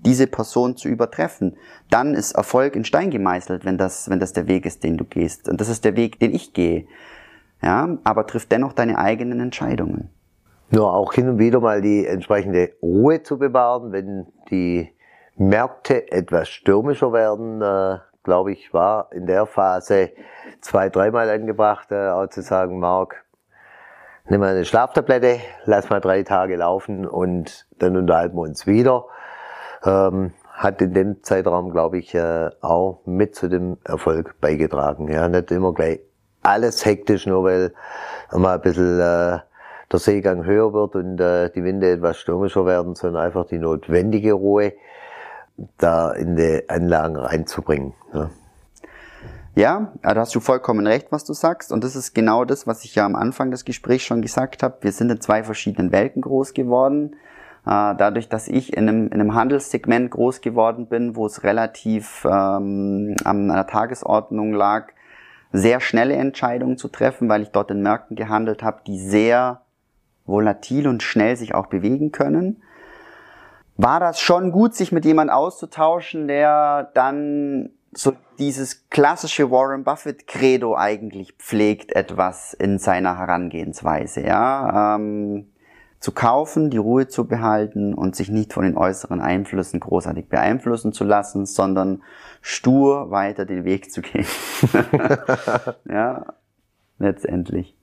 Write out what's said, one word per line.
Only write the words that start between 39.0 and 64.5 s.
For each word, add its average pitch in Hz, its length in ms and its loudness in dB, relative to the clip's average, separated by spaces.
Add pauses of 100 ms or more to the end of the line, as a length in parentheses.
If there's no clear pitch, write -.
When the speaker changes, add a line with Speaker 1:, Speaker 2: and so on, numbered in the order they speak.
Speaker 2:
äh, 87 380 2 (540)
der 90 60 2
Seegang 95 460 2
höher 104 300 2
wird 104 220 -2
und, 90 220 -4
äh, 87 320 2
die 90 140 -6
Winde 95 280 2
etwas 85 260 0
stürmischer 92 480 0
werden, 90 280 0
sondern 85 300 -2
einfach 87 220 -2
die 85 120 -6
notwendige 90 760 0
Ruhe 101 400 2 (1040)
da 82 340 2
in 85 240 -2
die 80 320 2
Anlagen 82 480 0
reinzubringen, 71 800 -4 (180)
ne? 78 180 -4 (1200)
Speaker 1:
Ja, 180 380 2 (100)
da 101 120 2
hast 113 200 0
du 117 60 0
vollkommen 120 460 0
recht, 117 240 0
was 151 140 -6
du - 80 -10
sagst. - 400 -2
Und 143 120 -2
das 131 120 -6
ist - 180 -10
genau 113 300 2
das, 135 220 -4
was 113 180 -6
ich - 100 -20
ja 104 100 2
am 101 120 0
Anfang 131 340 -2
des 123 140 -8
Gesprächs 127 400 -2
schon 117 180 -2
gesagt 120 400 -4
habe. 127 200 -2
Wir 101 100 0
sind 117 180 0
in 113 100 -2
zwei 107 220 2
verschiedenen 107 480 -2
Welten 117 320 2
groß 135 320 -2
geworden. 135 600 0 (500)
Äh, 101 300 2
dadurch, 104 320 0
dass 113 200 -4
ich 127 260 -2
in 110 140 2
einem, 110 200 2
in - 60 -8
einem 107 200 2
Handelssegment 123 800 0
groß 123 280 0
geworden 113 460 0
bin, 117 300 -2
wo 110 100 -2
es - 160 -10
relativ, 110 840 -2
ähm, 98 1000 0
an 101 240 2
der 95 180 0
Tagesordnung 107 840 -2